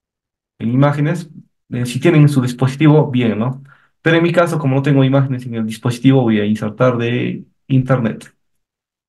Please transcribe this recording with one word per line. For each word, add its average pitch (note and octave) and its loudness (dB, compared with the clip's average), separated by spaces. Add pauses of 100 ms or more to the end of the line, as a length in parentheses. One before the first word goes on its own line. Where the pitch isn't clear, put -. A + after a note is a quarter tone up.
(580)
en A2 -4
imágenes, C#3+ 0 (400)
eh, A#2+ -6
si B2+ -6
tienen D#3 4
su C#3 2
dispositivo, C#3+ 2
bien, A#2 -2
¿no? C3 -6 (380)
Pero E3 2
en E3+ 2
mi E3+ 0
caso, E3+ 0
como C#3 -2
no C#3 0
tengo C3+ 2
imágenes C3 0
en A#2 -10
el A2+ -4
dispositivo, B2+ 0
voy A2 2
a G#2 -2
insertar A2 -2
de A#2+ -4 (220)
internet. B2+ -2 (760)